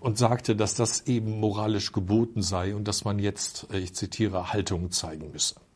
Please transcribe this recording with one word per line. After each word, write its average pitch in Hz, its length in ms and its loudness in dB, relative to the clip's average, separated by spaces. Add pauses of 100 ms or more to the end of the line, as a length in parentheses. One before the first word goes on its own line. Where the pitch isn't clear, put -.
und 113 160 0
sagte, 117 400 2
dass 104 180 2
das - 320 0
eben 110 320 0
moralisch 107 540 0
geboten 107 480 2
sei 92 340 0
und 104 140 -2
dass - 160 -2
man 101 140 0
jetzt, - 520 -2
äh, 98 80 -2
ich 90 160 -6
zitiere, 92 600 -2
"Haltung 90 360 0
zeigen 78 420 -6
müsse". - 240 -2 (200)